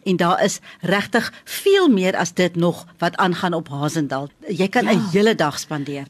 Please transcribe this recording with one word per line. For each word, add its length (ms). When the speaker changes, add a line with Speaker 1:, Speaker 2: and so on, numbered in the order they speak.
Speaker 1:
en 120
daar 280
is 160
regtig 520
veel 440
meer 280
as 180
dit 220
nog 300
wat 180
aangaan 380
op 140
Hazendal. 600
Jy 200
kan 160
'n 80
Speaker 2:
Ja. 200
Speaker 1:
hele 220
dag 240
spandeer 520